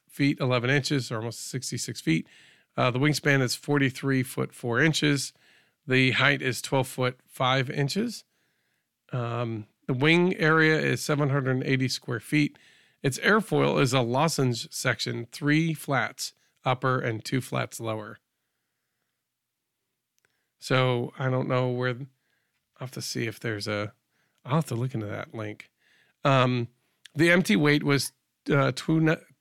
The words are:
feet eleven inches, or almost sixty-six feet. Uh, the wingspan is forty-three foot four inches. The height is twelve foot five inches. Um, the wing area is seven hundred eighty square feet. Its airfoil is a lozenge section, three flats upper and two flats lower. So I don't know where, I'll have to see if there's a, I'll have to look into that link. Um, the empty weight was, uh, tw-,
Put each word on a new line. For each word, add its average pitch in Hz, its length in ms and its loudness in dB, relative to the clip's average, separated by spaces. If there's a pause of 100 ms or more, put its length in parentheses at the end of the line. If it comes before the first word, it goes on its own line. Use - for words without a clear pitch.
feet 143 320 0
eleven 127 300 0
inches, 139 420 0
or 117 60 -4
almost 113 320 -8
sixty-six - 500 -8
feet. - 280 -2 (500)
Uh, 127 140 2
the 127 80 -4
wingspan 139 420 2
is 120 140 0
forty-three 139 680 0
foot 131 300 -6
four 120 260 -2
inches. 147 540 2 (540)
The 131 240 4
height 135 300 2
is 123 200 -4
twelve 131 260 0
foot 127 400 -4
five 131 420 0
inches. 190 540 -4 (880)
Um, 117 540 -4 (220)
the 139 60 -2
wing 165 440 4
area 156 420 4
is 135 220 0
seven 147 280 0
hundred 131 360 0
eighty 131 240 0
square - 320 -6
feet. 147 360 0 (460)
Its 139 160 -2
airfoil 151 640 2
is 123 120 2
a 135 80 2
lozenge 127 720 0
section, 117 600 -4
three 156 420 0
flats - 600 -4 (320)
upper 127 340 0
and 110 240 -4
two 135 160 -4
flats 123 400 -6
lower. 110 400 -8 (2500)
So 127 580 0
I 131 120 -2
don't 127 180 -2
know 127 220 0
where, 123 220 -2
I'll 120 60 -8 (840)
have 127 100 -10
to - 100 -12
see 120 260 -6
if 107 120 -10
there's 107 280 -6
a, 104 260 -6 (520)
I'll 131 100 -2
have 160 120 0
to - 80 -6
look 127 180 -4
into 107 140 -6
that 104 260 -10
link. 107 360 -12 (560)
Um, 127 420 4 (480)
the 165 160 6
empty 185 240 4
weight 147 280 4
was, 143 280 0 (400)
uh, 139 240 4
tw-, 160 420 2 (240)